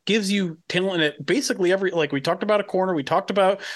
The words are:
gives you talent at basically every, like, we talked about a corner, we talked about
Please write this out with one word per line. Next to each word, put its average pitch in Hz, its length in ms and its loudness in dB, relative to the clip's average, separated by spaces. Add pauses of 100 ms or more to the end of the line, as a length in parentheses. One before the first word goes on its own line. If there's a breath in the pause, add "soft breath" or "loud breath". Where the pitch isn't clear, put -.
gives 196 260 0
you 180 260 -2 (100)
talent 180 340 0
at 147 220 -2
basically 190 460 0
every, 190 220 0
like, 160 180 0
we 143 100 -2
talked 170 220 -2
about 208 180 2
a 196 40 -4
corner, 185 300 0
we 143 100 -2
talked 180 260 0
about 196 300 2 (160 loud breath)